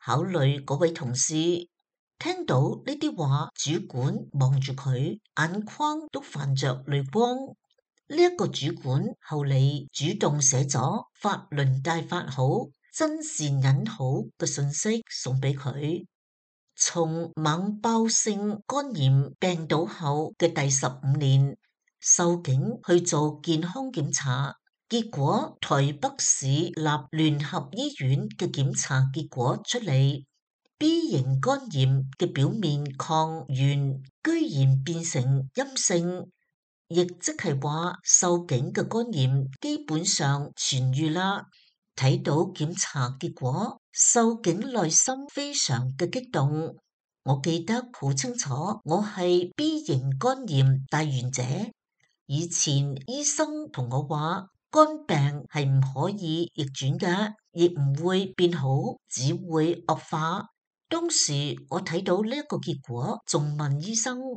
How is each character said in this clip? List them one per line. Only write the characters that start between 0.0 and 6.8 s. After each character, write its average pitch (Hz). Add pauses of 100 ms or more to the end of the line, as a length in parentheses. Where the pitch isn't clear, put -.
考 123
慮 147
嗰 -
位 165
同 127
事。」 156 (840)
聽 359
到 139 (240)
呢 269
啲 294
話， 151
主 156
管 127 (180)
望 135
住 135
佢， 135 (180)
眼 175
眶 302 (120)
都 -
泛 143
着 135